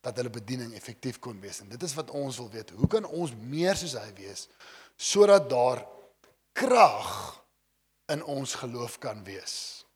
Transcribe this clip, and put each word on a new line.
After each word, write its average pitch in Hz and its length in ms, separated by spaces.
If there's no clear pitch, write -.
dat 120 160
hulle 123 160
bediening 117 440
effektief - 440
kon 110 200
wees. 98 200
En 101 80
dit 120 140
is 156 140
wat 156 200
ons 135 240
wil 120 120
weet. 110 240
Hoe 110 120
kan 214 160
ons 160 320
meer 151 400
soos 143 240
hy 107 160
wees, 95 300
sodat 196 540
daar 123 340
krag 214 560
in 151 120
ons 139 380
geloof 120 400
kan 107 220
wees? - 600